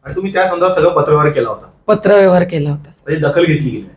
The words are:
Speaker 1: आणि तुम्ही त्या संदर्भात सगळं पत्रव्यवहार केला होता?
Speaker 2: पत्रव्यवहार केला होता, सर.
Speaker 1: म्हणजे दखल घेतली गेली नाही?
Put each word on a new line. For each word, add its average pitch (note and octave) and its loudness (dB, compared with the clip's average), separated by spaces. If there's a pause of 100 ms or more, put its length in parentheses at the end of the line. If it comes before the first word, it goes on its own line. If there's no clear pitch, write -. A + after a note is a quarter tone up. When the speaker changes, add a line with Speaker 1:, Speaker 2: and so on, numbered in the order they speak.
Speaker 1:
आणि C#3+ -12
तुम्ही F#3+ -6
त्या F#3 0
संदर्भात F3+ 0
सगळं E3 2
पत्रव्यवहार D3 2
केला A#2+ -2
होता? - -10 (220)
Speaker 2:
पत्रव्यवहार G3 4
केला D#3 -4
होता, D3 -8
सर. - -20
Speaker 1:
म्हणजे D3+ -2
दखल E3+ 2
घेतली C#3+ -2
गेली G#2+ -8
नाही? - -20